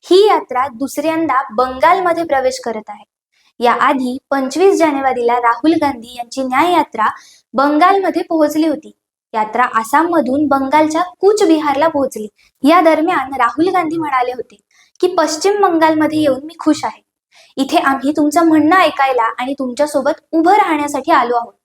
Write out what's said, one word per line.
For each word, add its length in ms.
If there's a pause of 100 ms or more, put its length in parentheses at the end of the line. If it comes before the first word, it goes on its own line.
(100)
ही 160
यात्रा 420
दुसऱ्यांदा 720 (120)
बंगालमध्ये 720
प्रवेश 400
करत 240
आहे. 160 (580)
याआधी 560 (120)
पंचवीस 480
जानेवारीला 560
राहुल 400
गांधी 420
यांची 260
न्याय 300
यात्रा 320 (480)
बंगालमध्ये 720
पोहोचली 460
होती. 240 (420)
यात्रा 300 (100)
आसाममधून 720
बंगालच्या 560
कूचबिहारला 840
पोहोचली. 400 (360)
या 160
दरम्यान 540
राहुल 340
गांधी 300
म्हणाले 340
होते 240 (440)
की, 180
"पश्चिम 440
बंगालमध्ये 560
येऊन 260
मी 140
खुश 260
आहे. 180 (540)
इथे 220
आम्ही 340
तुमचं 320
म्हणणं 320
ऐकायला 640
आणि 200
तुमच्यासोबत 600 (120)
उभं 200
राहण्यासाठी 600
आलो 240
आहोत. 180 (100)